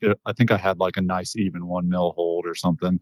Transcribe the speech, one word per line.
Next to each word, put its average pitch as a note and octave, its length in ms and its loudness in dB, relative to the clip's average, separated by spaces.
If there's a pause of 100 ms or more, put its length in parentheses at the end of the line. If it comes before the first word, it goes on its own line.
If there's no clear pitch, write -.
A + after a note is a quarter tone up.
(260)
I G#2+ 60 -4
think A#2 200 2
I G#2+ 60 6
had, F#2+ 220 0
like, F#2 160 0
a G2 60 -2
nice F#2 340 -2
even F2 320 -2
one F2+ 220 -2
mil F2+ 260 2
hold E2+ 300 0
or E2+ 100 -4
something. F2+ 460 0